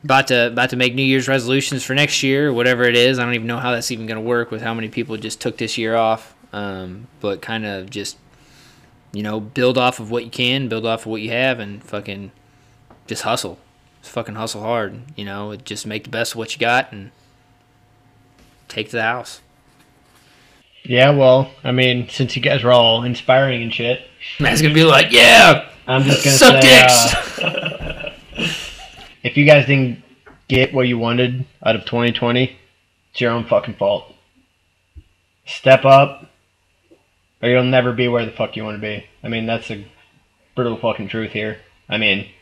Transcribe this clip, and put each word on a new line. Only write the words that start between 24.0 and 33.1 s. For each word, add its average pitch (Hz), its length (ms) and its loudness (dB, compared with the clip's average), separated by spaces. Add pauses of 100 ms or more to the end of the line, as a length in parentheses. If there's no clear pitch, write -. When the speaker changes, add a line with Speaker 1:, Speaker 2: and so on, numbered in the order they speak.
Speaker 1:
Matt's 143 220 2
gonna 151 140 2
be 160 100 6
like, 160 280 6
"Yeah! 180 560 8 (180)
Speaker 2:
I'm 131 160 0
just 139 220 2
gonna 135 120 4
Speaker 1:
Suck 135 260 8
Speaker 2:
say, 131 180 8
Speaker 1:
dicks!" 120 640 4
Speaker 2:
uh, - 680 -10 (240)
<laughs> - 880 -12
if - 140 -2
you 147 100 4
guys 147 200 8
didn't 131 360 0 (460)
get 131 260 0
what 127 120 0
you 123 120 -2
wanted 123 480 -2 (180)
out 110 100 2
of 107 120 -8
twenty 120 260 0
twenty, 123 440 -2 (540)